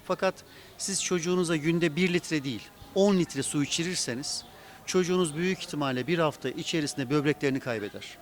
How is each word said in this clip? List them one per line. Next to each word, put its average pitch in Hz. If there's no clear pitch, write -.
Fakat 185
siz -
çocuğunuza 175
günde 160
bir 180
litre 160
değil, 120
on 196
litre 135
su 147
içirirseniz 160
çocuğunuz 180
büyük 180
ihtimalle 131
bir 165
hafta 165
içerisinde 147
böbreklerini 143
kaybeder. 104